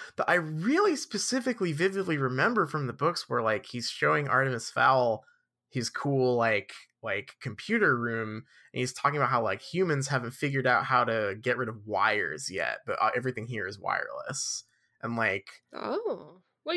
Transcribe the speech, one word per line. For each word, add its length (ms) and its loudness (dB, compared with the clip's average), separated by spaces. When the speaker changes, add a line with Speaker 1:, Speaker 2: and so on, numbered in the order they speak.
Speaker 1:
that 140 -2
I 40 4
really 640 2
specifically, 760 -2
vividly 460 0
remember 480 2
from 200 -4
the 60 -4
books 360 -2
where, 140 0
like, 240 0
he's 240 -6
showing 380 2
Artemis 420 0
Fowl 540 4
his 220 -4
cool, 460 2
like, 360 2
like, 380 -4
computer 580 2
room, 460 -4
and 80 -6
he's 140 -2
talking 240 0
about 120 2
how, 120 2
like, 180 0
humans 480 0
haven't 240 -2
figured 340 -2
out 180 4
how 200 2
to 360 0
get 180 0
rid 100 -2
of 180 -12
wires 640 0
yet, 360 -4
but, 160 -2
uh, 140 4
everything 300 -4
here 200 -6
is 120 -8
wireless. 840 -6
And, 140 -4
like 320 0
Speaker 2:
Oh. 680 -6
Well, 120 -2